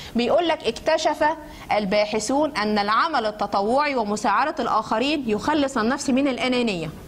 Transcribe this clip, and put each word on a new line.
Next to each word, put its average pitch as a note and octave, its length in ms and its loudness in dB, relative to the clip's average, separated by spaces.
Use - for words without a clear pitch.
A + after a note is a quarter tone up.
بيقول C#4+ 320 2
لك: D#4 200 0
"اكتشف D#4 560 0
الباحثون G#3+ 800 0
ان G#3+ 220 0
العمل A#3 460 2
التطوعي G#3+ 680 0
ومساعده A3+ 680 0
الاخرين B3+ 640 0
يخلص C4+ 480 0
النفس A#3 320 0
من C4+ 180 2
الانانيه. A#3+ 640 -2